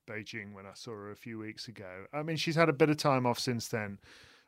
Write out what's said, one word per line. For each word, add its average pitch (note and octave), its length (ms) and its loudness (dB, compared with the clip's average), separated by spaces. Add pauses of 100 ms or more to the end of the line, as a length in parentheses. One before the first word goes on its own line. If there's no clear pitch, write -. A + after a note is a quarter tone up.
Beijing G#2+ 460 -10
when G2 140 -14
I F#2+ 80 -14
saw - 180 -12
her G#2 200 -10
a G2+ 40 -14
few A2+ 240 -10
weeks A2 300 -10
ago. G2 420 -14
I D3 100 -2
mean, D#3+ 140 -2
she's D3+ 200 0
had E3 120 8
a D#3 60 6
bit D3+ 160 8
of D3+ 80 4
time C3 280 4
off A#2+ 140 2
since A#2 300 -2
then, G#2 300 -4 (480)